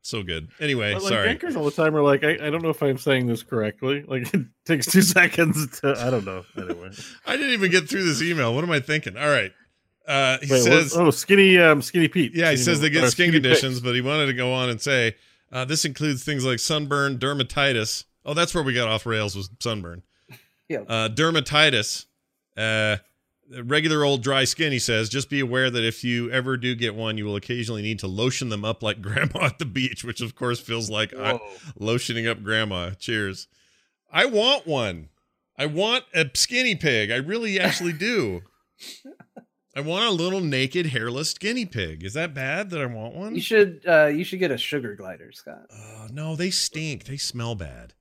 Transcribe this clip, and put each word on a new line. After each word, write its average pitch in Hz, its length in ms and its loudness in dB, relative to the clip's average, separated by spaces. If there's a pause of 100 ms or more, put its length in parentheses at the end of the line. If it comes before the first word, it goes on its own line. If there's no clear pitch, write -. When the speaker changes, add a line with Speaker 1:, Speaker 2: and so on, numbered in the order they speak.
Speaker 1:
So 113 200 -8
good. 82 280 -8 (100)
Anyway, 123 340 0
Speaker 2:
But, 95 100 -2
like, - 100 -2
Speaker 1:
sorry. 107 120 2
Speaker 2:
drinkers 320 300 -2
all 156 100 -2
the 143 60 2
time 156 240 2
are 147 80 4
like, 143 200 4
I, 151 100 4
I 151 180 -4
don't 165 100 -2
know 165 80 0
if 151 140 -2
I'm 135 160 2
saying 131 260 2
this 117 160 0
correctly. 131 680 -2
Like, 123 260 -4
<laughs> - 20 -
it 160 60 2 (240)
takes 147 200 0
two 190 160 6
seconds 170 800 4
to, 139 200 2
I 123 120 0
don't 113 140 0
know. 95 180 -8 (120)
Anyway. 90 360 -10 (160)
Speaker 1:
<laughs> - 180 -20
I 240 100 0
didn't 277 180 0
even 190 180 2
get 175 180 2
through 196 140 -2
this 156 180 0
email. 156 320 0
What 139 100 0
am 175 60 -4
I 156 120 2
thinking? 151 360 -4
All 143 120 0
right. 110 220 2 (560)
Uh, 135 360 2
he 139 80 -2
Speaker 2:
Wait, 131 80 6
what? - 40 4
Speaker 1:
says 165 320 6
Speaker 2:
Oh, 170 140 6
Skinny, 190 480 6
um, 156 240 8
Skinny 165 260 2
Pete. 151 280 0
Speaker 1:
Yeah, 165 160 4
he 139 60 2
Speaker 2:
Skinny 127 80 2
Speaker 1:
says 160 160 4
they 156 80 2
Speaker 2:
Pete. 147 40 0
Speaker 1:
get 160 120 4
Speaker 2:
Or - 40 6
Speaker 1:
skin 175 200 4
Speaker 2:
Skinny 160 120 6
Speaker 1:
conditions, 131 340 4
Speaker 2:
Pits. 123 100 -6
Speaker 1:
but 123 100 0
he 123 60 2
wanted 143 260 0
to 135 60 -2
go 127 200 -2
on 127 160 0
and 113 100 -4
say, 123 360 2 (360)
uh, 127 140 -4
"This 147 200 0
includes 143 380 -4
things 139 220 -4
like 123 140 0
sunburn, 143 580 0
dermatitis." 131 840 -2 (200)
Oh, 147 120 -6
that's 170 180 0
where 170 100 0
we 131 100 0
got 120 140 0
off 110 200 -2
rails, 107 280 -2
was 95 140 -10 (100)
sunburn. 92 440 -8 (680)
Speaker 3:
Yeah. 131 180 -4
Speaker 1:
Uh, 113 220 -2
dermatitis. 147 960 2 (500)
Uh, 107 420 0 (680)
regular 151 400 2
old 139 200 2
dry 135 200 2
skin, 151 280 0
he 131 80 -2
says. 110 300 0
"Just 131 200 -4
be 143 100 -2
aware 127 320 0
that 120 120 -2
if 113 200 -4
you 120 280 -2
ever 131 260 -2
do 123 180 -2
get 113 180 -4
one, 110 240 -6
you 104 80 -6
will 104 100 -4
occasionally 113 460 -6
need 107 180 -4
to 104 80 -8
lotion 120 420 -2
them 104 140 -6
up 110 200 -4
like 107 180 -4
<laughs> - 20 -14
grandma 147 420 -2
at 131 120 -2
the 170 80 -6
beach," 127 380 -4
which, 120 180 -8
of 113 140 -8
course, 120 240 -4
feels 113 280 -6
like 107 280 -4
I 107 180 -2
Speaker 2:
Whoa. 120 60 -4 (400)
Speaker 1:
lotioning 113 500 -2
up 110 140 -4
grandma. 98 480 -2
Cheers. 101 560 -6 (640)
I 180 140 2
want 247 420 2
one. 98 420 -2 (480)
I 135 80 -2
want 208 380 0 (100)
a 160 220 2
skinny 247 400 0
pig. 117 340 2
I 113 60 0
really 196 440 -2
actually 180 340 0
do. 147 540 -2
Speaker 3:
<laughs> - 60 -20 (1200)
Speaker 1:
I 139 40 -6
want 175 240 -2
a 226 60 2
little 185 280 0
naked, 147 480 0
hairless 120 440 -4
skinny 233 340 -4
pig. 82 380 -6
Is 98 100 -10
that 160 200 -6
bad 143 360 -6
that 170 100 -6
I 139 60 -2
want 117 280 -10
one? 202 220 -10
Speaker 3:
You 175 60 -2
should, 196 440 2
uh, 160 200 8
you 151 180 0
should 185 160 -8
get 180 100 2
a 127 80 -2
sugar 123 380 -6
glider, 92 380 -14
Scott. - 360 -20
Speaker 1:
Uh, 110 440 -20
no, 156 240 -8
they 180 120 0
stink. 156 540 -4
They 135 140 -10
smell 117 380 -6
bad. 65 460 -14